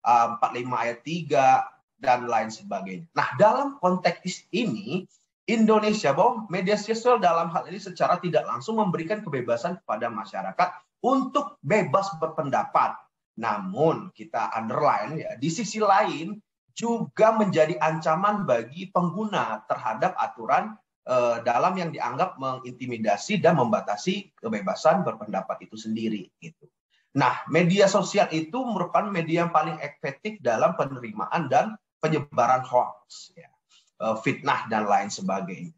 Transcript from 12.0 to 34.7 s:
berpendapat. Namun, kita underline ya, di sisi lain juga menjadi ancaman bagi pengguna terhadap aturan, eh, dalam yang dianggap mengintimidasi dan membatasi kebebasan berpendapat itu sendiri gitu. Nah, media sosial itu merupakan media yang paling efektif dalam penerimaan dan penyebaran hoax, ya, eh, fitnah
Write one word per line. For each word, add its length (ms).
berpendapat. 720
Namun, 720
kita 400
underline 720
ya, 160
di 80
sisi 320
lain 580
juga 560
menjadi 480
ancaman 640
bagi 480
pengguna 720
terhadap 480
aturan, 640
eh, 320
dalam 320
yang 160
dianggap 480
mengintimidasi 1040
dan 160
membatasi 800
kebebasan 640
berpendapat 640
itu 80
sendiri 640
gitu. 320
Nah, 320
media 400
sosial 400
itu 320
merupakan 480
media 320
yang 80
paling 320
efektif 560
dalam 400
penerimaan 720
dan 240
penyebaran 640
hoax, 720
ya, 160
eh, 160
fitnah 480